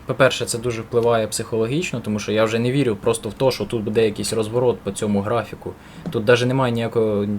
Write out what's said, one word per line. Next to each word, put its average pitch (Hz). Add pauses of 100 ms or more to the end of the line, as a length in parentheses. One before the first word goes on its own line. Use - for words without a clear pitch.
по-перше, 123
це 117
дуже 113
впливає 117
психологічно, 117
тому 107
що 104
я 107
вже 110
не 123
вірю 131
просто 113
в 104
те, 131
що 107
тут 110
буде 110
якийсь 104
розворот 113
по -
цьому 104
графіку. 107 (380)
Тут 113
навіть 123
немає 127
ніякого 110 (120)